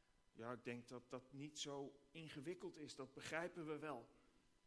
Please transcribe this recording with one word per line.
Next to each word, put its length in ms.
ja, 160
ik 120
denk 240
dat 220
dat 220
niet 260
zo 420
ingewikkeld 680
is. 180
Dat 180
begrijpen 540
we 120
wel. 300